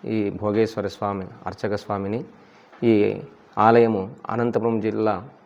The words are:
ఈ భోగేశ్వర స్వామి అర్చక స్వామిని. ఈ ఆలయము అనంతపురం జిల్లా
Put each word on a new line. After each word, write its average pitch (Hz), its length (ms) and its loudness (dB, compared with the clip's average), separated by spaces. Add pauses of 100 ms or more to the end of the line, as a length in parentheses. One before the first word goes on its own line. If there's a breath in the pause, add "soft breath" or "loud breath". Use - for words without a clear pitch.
ఈ 107 260 -2
భోగేశ్వర 104 560 -2
స్వామి 98 400 -6 (200)
అర్చక 101 280 -6
స్వామిని. 104 500 -6 (600 soft breath)
ఈ 104 380 4 (360)
ఆలయము 113 520 4 (200)
అనంతపురం 117 500 -2
జిల్లా 107 440 -2 (220)